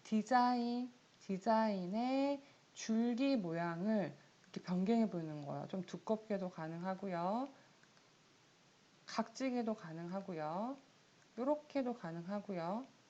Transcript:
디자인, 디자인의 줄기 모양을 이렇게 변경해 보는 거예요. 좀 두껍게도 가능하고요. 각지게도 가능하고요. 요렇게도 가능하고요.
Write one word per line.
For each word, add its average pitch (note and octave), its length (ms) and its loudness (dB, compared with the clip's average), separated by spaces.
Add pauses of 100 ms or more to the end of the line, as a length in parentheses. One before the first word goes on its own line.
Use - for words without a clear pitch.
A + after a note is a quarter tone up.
디자인, B3 880 2 (280)
디자인의 A3 1200 2 (320)
줄기 A#3+ 640 2
모양을 E3+ 800 0 (280)
이렇게 - 180 -10
변경해 F#3+ 480 4
보는 D#3 360 -4
거예요. C#3+ 220 -4
좀 F#3+ 160 -4
두껍게도 G3 680 -4
가능하고요. F#3 960 -4 (1600)
각지게도 A#3+ 680 -2
가능하고요. F3 1040 -6 (600)
요렇게도 C4+ 580 0
가능하고요. F#3 920 -4 (240)